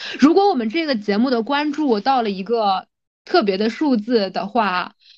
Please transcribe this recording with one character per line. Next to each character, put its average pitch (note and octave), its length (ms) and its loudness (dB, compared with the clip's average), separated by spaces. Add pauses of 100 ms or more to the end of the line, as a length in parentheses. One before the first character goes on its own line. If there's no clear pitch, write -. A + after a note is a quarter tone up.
(200)
如 D4 140 6
果 G4 160 6
我 F4+ 60 2
们 A3+ 140 -2
这 E4 160 -2
个 C#4 100 0
节 G#3 220 -2
目 B3 120 2
的 A#3 140 0
关 C#4+ 300 -2
注 C4 260 0
到 C4 220 2
了 A3 80 -2
一 F#3+ 140 -6
个 G3 440 -2 (380)
特 - 180 2
别 F#3+ 140 0
的 G#3+ 120 0
数 C4 280 0
字 G#3 320 0
的 F#3 180 -6
话， F#3+ 460 -2 (240)